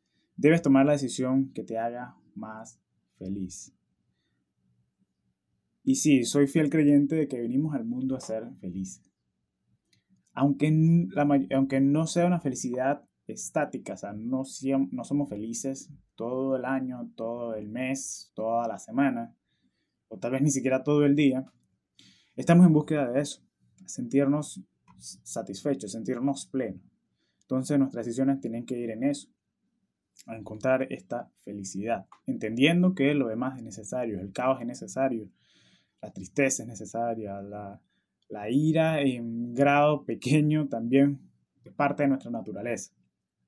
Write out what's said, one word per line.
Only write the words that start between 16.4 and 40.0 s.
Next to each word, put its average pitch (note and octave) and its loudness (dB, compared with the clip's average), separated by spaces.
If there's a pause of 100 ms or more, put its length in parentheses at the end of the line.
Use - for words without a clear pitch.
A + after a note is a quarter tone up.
el B2+ -4
año, B2+ -4
todo A#2 -6
el G#2+ -8
mes, B2+ -6
toda A#2 -2
la G#2+ -6
semana, A#2 -2 (720)
o A2 -14
tal A#2 -4
vez C3 0
ni D3+ 4
siquiera C3 0
todo D3 4
el C#3+ 4
día, C3+ 2 (880)
estamos E3+ 8
en D#3+ 8
búsqueda D3 2
de C3+ 2
eso, - -6 (400)
sentirnos C#3 0 (380)
s-, - -18
satisfechos, B2 -6
sentirnos B2+ -4
plenos. A2 -6 (600)
Entonces C3 0
nuestras B2+ 0
decisiones C3 0
tienen A#2 -6
que B2+ -6
ir A#2+ -4
en A2 -4
eso, C#3+ -2 (1000)
a A2+ -12
encontrar C3 -2
esta B2 -10 (120)
felicidad, G2+ -6 (180)
entendiendo C#3 2
que C#3+ 2
lo C3+ 0
demás B2 -4
es A#2+ -14
necesario, A2 -6
el G2 -10
caos B2+ 0
es A#2+ -8
necesario, A#2+ -4 (720)
la G#2+ -14
tristeza C3+ -2
es A2 -14
necesaria, A2 -6
la, G2+ -12 (460)
la G#2+ -8
ira D#3 2
en A#2+ -4
grado C#3+ 4